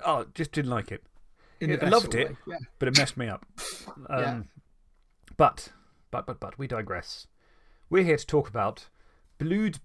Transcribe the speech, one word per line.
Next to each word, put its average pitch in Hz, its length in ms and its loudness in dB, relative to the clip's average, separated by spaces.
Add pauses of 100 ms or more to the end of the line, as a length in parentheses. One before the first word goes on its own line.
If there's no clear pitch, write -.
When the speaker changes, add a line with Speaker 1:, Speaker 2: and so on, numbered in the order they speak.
Speaker 1:
oh, 147 300 2
just 156 160 -4
didn't 139 200 0
like 110 200 -4
it. - 120 -12 (560)
Speaker 2:
In 156 120 0
the 147 60 2
Speaker 1:
I - 20 -2 (100)
Speaker 2:
best - 20 8
Speaker 1:
loved 226 120 8 (100)
Speaker 2:
sort - 20 0
of 117 60 2
Speaker 1:
it, - 80 0
Speaker 2:
way, - 80 -12 (100)
yeah. 170 100 -10 (220)
Speaker 1:
but 131 80 2
it 131 100 4
messed 143 200 2
me 123 100 -4
up. - 240 -8
Speaker 2:
<laughs> - 40 -20 (540)
Yeah. 131 240 0
Speaker 1:
Um, 110 160 -8 (880)
but, - 320 4 (420)
but, - 140 -4
but, 123 140 -8
but - 200 -12
we 127 80 -6
digress. 104 600 -6 (600)
We're 185 140 6
here 160 140 4
to - 100 -4
talk 147 220 4
about 104 380 -2 (500)
Blood 190 480 0